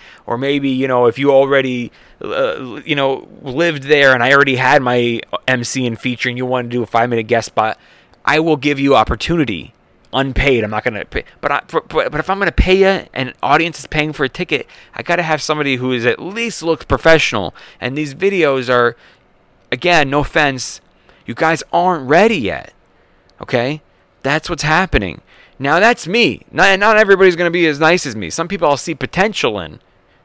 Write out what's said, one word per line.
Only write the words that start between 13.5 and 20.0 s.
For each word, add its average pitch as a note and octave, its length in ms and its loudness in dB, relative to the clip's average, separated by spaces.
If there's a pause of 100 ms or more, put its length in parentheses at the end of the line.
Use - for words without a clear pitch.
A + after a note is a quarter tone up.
is - 80 -16
paying D#3 260 -4
for C#3 120 -4
a C3 40 0
ticket, - 380 -6 (280)
I - 80 -10
gotta E3+ 200 -2
have D#3 180 -2
somebody C#3+ 360 -2
who B2+ 140 -4
is A#2+ 140 -2
at A#2+ 160 0
least G#3 420 -8
looks D#3+ 220 -4
professional. C#3 680 2 (260)
And C3 160 -6
these D3 180 -6
videos D3+ 540 0
are, A#2+ 260 2 (800)
again, D3 380 2